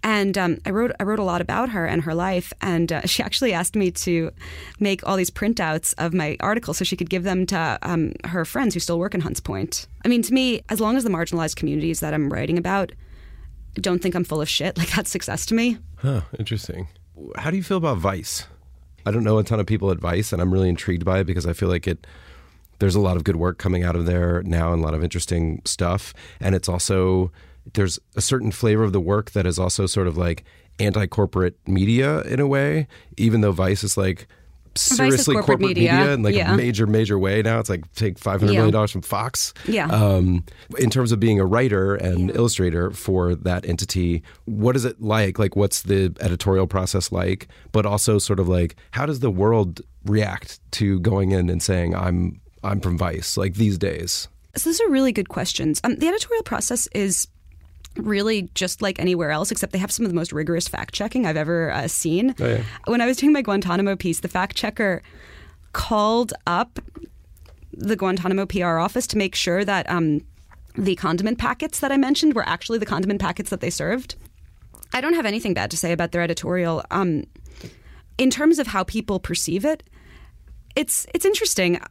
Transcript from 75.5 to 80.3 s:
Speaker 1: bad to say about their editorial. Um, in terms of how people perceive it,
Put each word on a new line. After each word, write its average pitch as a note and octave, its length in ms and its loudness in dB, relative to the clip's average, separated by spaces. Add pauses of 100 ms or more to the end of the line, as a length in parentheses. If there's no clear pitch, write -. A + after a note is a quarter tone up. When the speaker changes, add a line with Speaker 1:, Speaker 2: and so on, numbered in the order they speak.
Speaker 1:
bad F#2+ 180 -2
to D#3+ 40 -6
say E3+ 160 -2
about E3+ 200 -2
their E3+ 100 0
editorial. E3+ 720 -2
Um, F3 320 0 (920)
in C4 140 4
terms D4+ 280 4
of B3+ 100 0
how G3 160 -2
people G3+ 340 -2
perceive F3 460 -2
it, D4+ 180 0 (920)